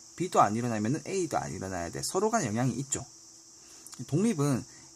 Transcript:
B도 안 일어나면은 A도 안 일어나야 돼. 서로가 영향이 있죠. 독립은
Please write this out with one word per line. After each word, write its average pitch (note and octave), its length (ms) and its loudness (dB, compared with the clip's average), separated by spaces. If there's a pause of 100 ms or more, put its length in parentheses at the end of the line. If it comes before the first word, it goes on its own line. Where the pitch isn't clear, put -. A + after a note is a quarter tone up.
(160)
B도 F3+ 260 4
안 G#2 120 4
일어나면은 A#2 520 0
A도 F3+ 320 0
안 - 160 -4
일어나야 F#2 360 -4
돼. - 120 -6
서로가 G#3+ 420 2
영향이 A#2 360 2
있죠. - 260 -6 (1000)
독립은 D3 560 2 (340)